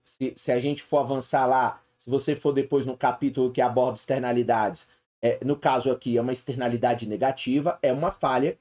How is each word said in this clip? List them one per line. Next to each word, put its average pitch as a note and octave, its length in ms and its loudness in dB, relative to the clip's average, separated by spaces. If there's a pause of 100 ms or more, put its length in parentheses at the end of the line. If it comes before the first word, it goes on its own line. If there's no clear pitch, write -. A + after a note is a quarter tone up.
se, - 320 -8
se - 160 -4
a B2 80 2
gente C#3+ 240 -2
for D3+ 140 0
avançar C3 480 0
lá, B2+ 360 2 (160)
se - 120 -16
você C3+ 260 0
for C#3+ 160 0
depois C#3 340 0
no B2+ 120 -6
capítulo B2+ 560 0
que C3+ 80 0
aborda B2 360 2
externalidades, A#2+ 920 0 (320)
é, A#2 240 2
no C#3+ 100 0
caso C3 340 2
aqui A#2+ 280 0
é A#2 40 4
uma B2+ 120 -2
externalidade A#2+ 760 -2
negativa, C3+ 760 -2
é C3 120 2
uma E3 180 -2
falha C3+ 500 0